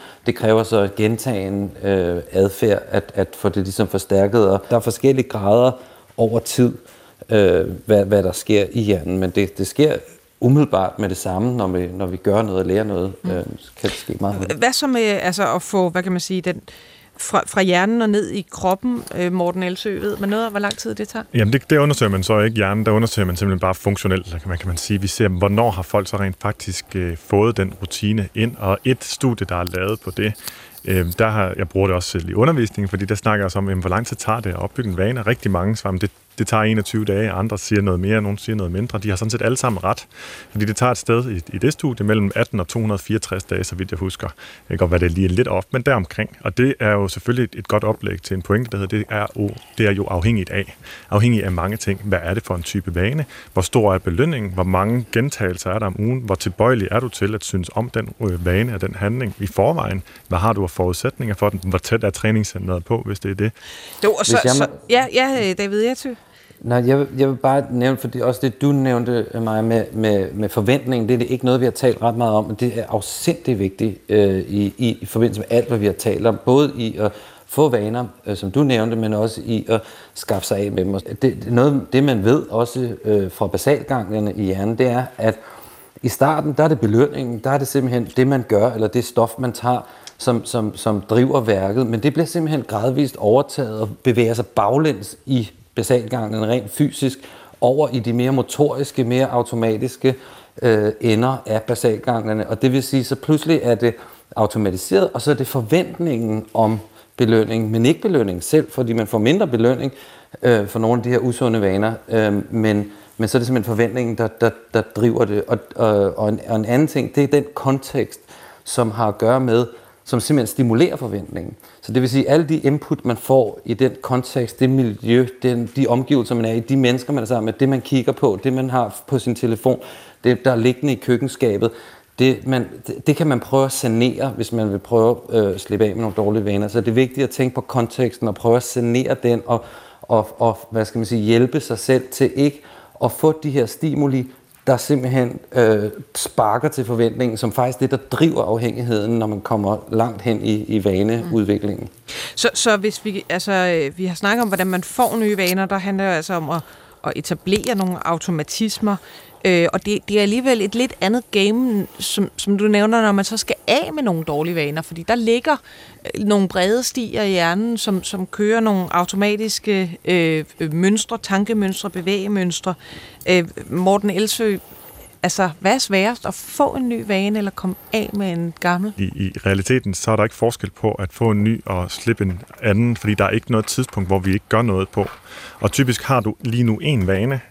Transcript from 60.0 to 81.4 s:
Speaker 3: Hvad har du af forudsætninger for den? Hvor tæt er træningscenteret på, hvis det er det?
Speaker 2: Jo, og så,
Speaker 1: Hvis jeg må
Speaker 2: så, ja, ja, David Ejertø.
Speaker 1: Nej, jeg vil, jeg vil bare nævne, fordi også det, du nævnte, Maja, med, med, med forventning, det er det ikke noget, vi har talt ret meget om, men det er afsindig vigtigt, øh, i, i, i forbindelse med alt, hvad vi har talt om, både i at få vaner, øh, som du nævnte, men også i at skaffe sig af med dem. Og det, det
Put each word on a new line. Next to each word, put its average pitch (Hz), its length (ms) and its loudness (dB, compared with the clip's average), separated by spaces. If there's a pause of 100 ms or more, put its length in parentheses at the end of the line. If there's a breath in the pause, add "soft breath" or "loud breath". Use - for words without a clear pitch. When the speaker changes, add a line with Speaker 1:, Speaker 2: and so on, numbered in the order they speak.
Speaker 3:
Hvad 90 120 0
har 110 140 2
du 101 100 0
af 87 60 -2
forudsætninger 101 640 -2
for 104 140 2
den? 98 160 -4
Hvor 92 120 0
tæt 113 260 0
er 104 60 0
træningscenteret 95 760 -2
på, 113 200 -2
hvis 104 140 -6
det 98 120 -4
er 98 40 -4
det? 104 160 0 (520 loud breath)
Speaker 2:
Jo, 208 100 4
og 208 120 -2
så, - 60 0 (120)
Speaker 1:
Hvis - 20 -4
jeg 127 140 4
må 147 60 2
Speaker 2:
så, - 40 -8 (200)
ja, 247 240 4
ja, 247 440 2
David 202 280 -2
Ejertø. 262 240 -4 (520 soft breath)
Speaker 1:
Nej, 120 260 0
jeg 135 120 4
vil, 139 80 0 (100)
jeg 135 120 4
vil 135 60 -2
bare 135 360 2
nævne, 123 260 2
fordi 123 240 -6
også 120 220 0
det, 127 180 -2
du 143 100 4
nævnte, 123 540 0 (160)
Maja, 110 200 0
med, 113 320 2
med, 104 380 2
med 104 180 -4
forventning, 120 580 0
det 123 60 2
er 123 40 2
det 117 120 -2
ikke 127 160 -4
noget, 127 140 4
vi 123 60 2
har 120 60 2
talt 123 300 0
ret 117 160 0
meget 117 160 2
om, 107 120 2
men 110 100 -6
det 120 240 -2
er 110 100 -6
afsindig 120 680 -2
vigtigt, 98 380 -2 (120)
øh, 101 300 4
i, 101 380 -2
i, 117 240 0
i - 40 -10
forbindelse 110 360 0
med - 80 -8
alt, 117 180 2
hvad 117 100 0
vi 104 80 0
har 98 80 4
talt 104 340 0
om, 104 180 2
både 139 320 4
i 113 200 -4
at 104 140 0 (340 loud breath)
få 147 240 2
vaner, 117 360 0 (200)
øh, 104 120 -4
som 98 140 -6
du 139 120 2
nævnte, 117 320 2
men 110 180 0
også 110 320 -2
i 110 240 -2
at 110 120 2 (320 loud breath)
skaffe - 340 -4
sig 104 100 0
af 101 140 -2
med 95 140 0
dem. 98 80 -2
Og 95 160 -4
det, - 120 -8
det - 260 0